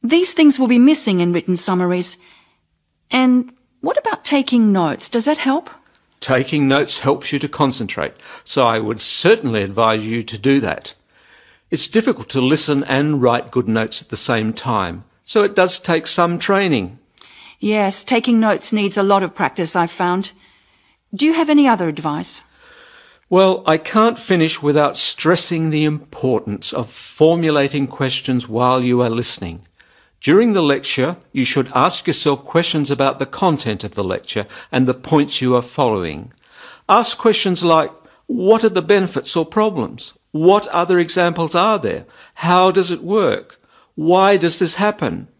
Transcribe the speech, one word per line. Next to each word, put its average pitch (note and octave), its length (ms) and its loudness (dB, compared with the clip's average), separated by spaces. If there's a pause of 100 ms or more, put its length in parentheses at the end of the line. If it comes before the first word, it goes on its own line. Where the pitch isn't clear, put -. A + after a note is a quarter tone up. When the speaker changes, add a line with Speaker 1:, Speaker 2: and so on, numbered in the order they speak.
Speaker 1:
These E4+ 320 2
things D4+ 240 4
will C4 80 2
be A#3+ 120 4
missing A#3+ 420 4
in F3 120 2
written F3 240 -2
summaries. F3+ 640 -2 (920)
And B3+ 420 2 (280)
what - 160 -2
about A4+ 280 -4
taking A#3+ 480 2
notes? E3+ 360 -2
Does A3+ 160 -2
that D4+ 140 0
help? C4+ 320 -2 (500)
Speaker 2:
Taking C3+ 480 0
notes C#3 320 2
helps - 320 -2
you C#3+ 80 -2
to D3 80 -6
concentrate, B2 640 -4 (300)
so B2+ 220 2
I A2+ 120 2
would G#2+ 220 -4
certainly C#3+ 600 2
advise A2 460 0
you A2+ 140 -4
to G#2+ 160 -12
do C#3 220 2
that. - 340 -6 (760)
It's - 160 -2
difficult - 440 -2
to C3 100 0
listen C#3 440 0
and C#3+ 360 0
write A#2+ 300 0
good B2 180 -2
notes A2 320 -2
at - 80 -20
the A2+ 80 -8
same A2 380 -2
time, F#2+ 500 -4 (180)
so G#3 220 0
it G3+ 100 -2
does F#3 240 2
take E3 280 -2
some F3 320 0
training. D3+ 600 -2 (640)
Speaker 1:
Yes, G#3 420 -2
taking A#3 380 0
notes G#3+ 320 0
needs G#3 240 -2
a G3+ 60 0
lot G3 200 2
of F3+ 120 -6
practice, E3+ 420 -4
I've E3+ 140 0
found. F3+ 420 -4 (840)
Do C4+ 120 -2
you D#4+ 80 2
have D#4+ 160 0
any D4 180 6
other F#3 200 2
advice? D#3 560 -6 (840)
Speaker 2:
Well, F#3 380 4
I D#3+ 100 4
can't A3+ 420 0
finish D#3+ 440 0
without D3 340 2
stressing E3 720 0
the D3+ 160 0
importance C3 880 -4
of B2 160 -6
formulating D3+ 960 0
questions B2+ 640 -4
while B2 340 0
you B2 200 2
are A#2 80 0
listening. G2 500 -6 (600)
During G#3 340 4
the F#3 80 2
lecture, C#3+ 560 -2 (140)
you C3 120 -2
should B2+ 300 -2
ask C#3+ 320 0
yourself D3 380 -2
questions D#3+ 460 -2
about C#3 280 0
the C3+ 80 -4
content C3+ 580 -2
of G2+ 100 -10
the G2+ 100 -4
lecture G2 420 -6 (260)
and C3 140 2
the B2+ 80 0
points D3 480 0
you B2+ 120 0
are B2 80 2
following. G#2+ 720 -4 (560)
Ask A3 300 2
questions G3 440 0
like, D#3+ 280 2 (360)
"What A3 380 2
are A3 60 4
the F#3 100 0
benefits F#3 560 0
or E3 80 0
problems? F3+ 720 -4 (160)
What F#3 380 2
other F3 300 0
examples E3+ 560 -2
are G3+ 240 2
there? G#2 280 -6 (300)
How F3+ 340 4
does F3+ 200 0
it E3+ 140 -6
work? E3+ 560 -2 (360)
Why F#3+ 420 4
does E3 200 -2
this E3+ 180 -2
happen?" D#3+ 520 -4 (120)